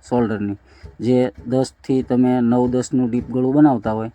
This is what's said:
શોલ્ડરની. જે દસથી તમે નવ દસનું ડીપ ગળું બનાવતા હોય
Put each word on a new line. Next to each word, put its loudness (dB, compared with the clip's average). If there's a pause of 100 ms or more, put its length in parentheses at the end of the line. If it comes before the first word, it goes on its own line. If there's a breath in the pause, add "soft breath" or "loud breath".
શોલ્ડરની. -2 (460 soft breath)
જે 2 (340)
દસથી -2
તમે 2 (100)
નવ 2 (100)
દસનું -2
ડીપ -4
ગળું -2
બનાવતા 4
હોય -6